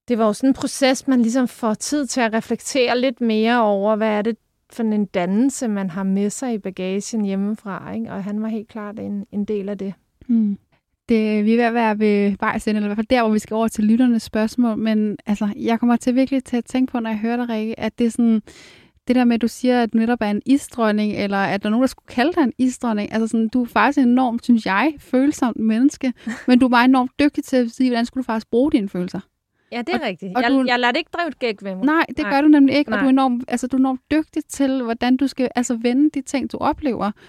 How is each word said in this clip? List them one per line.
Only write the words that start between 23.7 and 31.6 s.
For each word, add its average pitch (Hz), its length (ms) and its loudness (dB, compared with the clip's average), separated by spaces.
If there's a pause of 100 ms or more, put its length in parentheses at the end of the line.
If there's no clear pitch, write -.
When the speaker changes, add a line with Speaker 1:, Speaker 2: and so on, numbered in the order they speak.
Speaker 2:
enormt, 240 380 2
synes 233 220 4
jeg, 214 320 0
følsomt 262 600 0
menneske, 233 540 0 (140)
Speaker 1:
<laughs> 233 220 -8
Speaker 2:
men 247 100 8
du 254 80 4
er 240 40 2
bare 240 140 6
enormt 254 260 4 (100)
dygtig 285 240 2
til - 120 -2
at 240 140 2
sige, 254 200 0
hvordan 233 160 0
skulle 262 160 -6
du - 40 -10
faktisk 220 240 -6
bruge 262 220 2
dine 208 160 2
følelser. 180 320 -6 (520)
Speaker 1:
Ja, 233 100 -8
det 220 120 -10
er 349 40 0
Speaker 2:
Og, 311 60 -8
Speaker 1:
rigtigt. 190 320 -6
Speaker 2:
og 254 60 0
Speaker 1:
Jeg, 233 80 2
Speaker 2:
du 269 160 2
Speaker 1:
jeg 247 120 0
lader 247 140 0
det 277 60 -2
ikke 349 140 -8
drive 339 160 -4
et 254 100 -10
gæk 226 240 -4